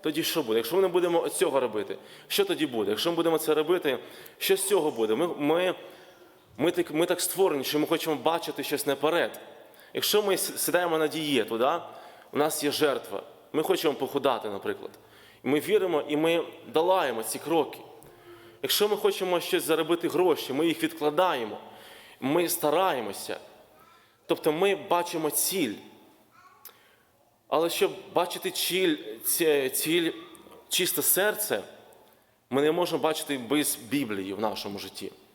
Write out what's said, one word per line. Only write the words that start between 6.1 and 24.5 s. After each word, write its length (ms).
ми 140
так, 200
ми 160
так 140
створені, 440
що 140
ми 80
хочемо 300
бачити 480
щось 220
наперед. 540
Якщо 280
ми 120
с-, 240
сідаємо 400
на 100
дієту, 500
да? 300
У 40
нас 280
є 60
жертва, 520
ми 100
хочемо 320
похудати, 540
наприклад. 420
І 40
ми 120
віримо, 480
і 80
ми 280
долаємо 560
ці 160
кроки. 400
Якщо 260
ми 80
хочемо 440
щось 220
заробити 460
гроші, 440
ми 140
їх 160
відкладаємо, 760
ми 280
стараємося. 920
Тобто 260